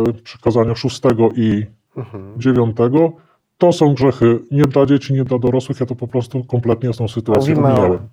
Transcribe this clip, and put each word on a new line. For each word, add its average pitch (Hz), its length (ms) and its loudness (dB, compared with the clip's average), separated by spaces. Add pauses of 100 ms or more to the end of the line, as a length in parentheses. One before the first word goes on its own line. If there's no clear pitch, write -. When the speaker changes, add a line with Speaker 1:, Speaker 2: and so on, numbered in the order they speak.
(240)
Speaker 1:
przykazania 117 500 -2
szóstego 113 600 0
i 107 300 0 (300)
Speaker 2:
Mhm. 101 400 -14
Speaker 1:
dziewiątego 123 760 2 (460)
to 175 140 4
są 151 220 2
grzechy 120 440 2 (120)
nie 143 140 2
dla 139 220 2
dzieci, 139 280 0
nie 135 100 0
dla 127 140 -2
dorosłych. 123 420 -2
Ja 127 60 -2
to 123 80 -8
po 120 140 -10
prostu 127 360 -6
kompletnie 120 480 -2
z - 40 -6
tą 113 120 -4
sytuacją 117 460 0
Speaker 2:
Mówimy 143 140 2
o - 80 4
Speaker 1:
ominąłem. 90 360 0